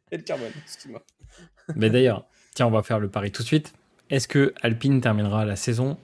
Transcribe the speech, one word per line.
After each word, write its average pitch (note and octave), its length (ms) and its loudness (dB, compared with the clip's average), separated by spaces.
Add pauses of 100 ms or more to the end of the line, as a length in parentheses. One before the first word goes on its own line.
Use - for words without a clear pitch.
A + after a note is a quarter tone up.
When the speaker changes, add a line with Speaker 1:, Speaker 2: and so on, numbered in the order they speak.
(120)
Speaker 1:
et E3+ 60 -8
le D#3+ 40 -10
carbone, B2+ 300 -8 (100)
excuse-moi. - 420 -18 (720)
Speaker 2:
Mais A2 140 4
d'ailleurs, B2 380 4 (260)
tiens, B2 140 2
on - 40 4
va A2 120 4
faire A2 160 -2
le G2+ 100 -4
pari G2+ 220 -4
tout - 100 -8
de A2+ 60 -6
suite. D3+ 260 0 (380)
Est-ce C3+ 160 0
que C#3 340 2
Alpine A#2+ 400 0
terminera G#2+ 420 2
la G2+ 120 -2
saison B2+ 480 -2